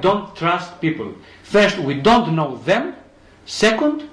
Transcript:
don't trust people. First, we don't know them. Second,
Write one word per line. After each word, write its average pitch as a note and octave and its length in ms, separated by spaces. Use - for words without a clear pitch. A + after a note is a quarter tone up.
don't G3+ 280
trust F3 460
people. A#2 340
First, G3+ 340
we C#3 160
don't E3 400
know C#3+ 320
them. G#3+ 180
Second, A3+ 560